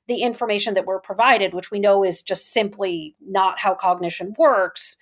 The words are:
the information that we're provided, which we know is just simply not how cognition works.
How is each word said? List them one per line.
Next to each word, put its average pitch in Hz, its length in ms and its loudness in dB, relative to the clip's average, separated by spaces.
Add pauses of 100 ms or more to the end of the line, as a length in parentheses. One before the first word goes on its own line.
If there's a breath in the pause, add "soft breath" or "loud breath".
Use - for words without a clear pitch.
the 240 160 -2
information 226 520 -2
that 185 120 0
we're 185 140 -4
provided, 214 520 2
which 180 180 -8
we 208 100 -4
know 196 240 4
is 175 180 0
just - 300 -4
simply 185 680 -4
not 190 380 0
how 190 160 0
cognition 180 640 -2
works. 233 640 2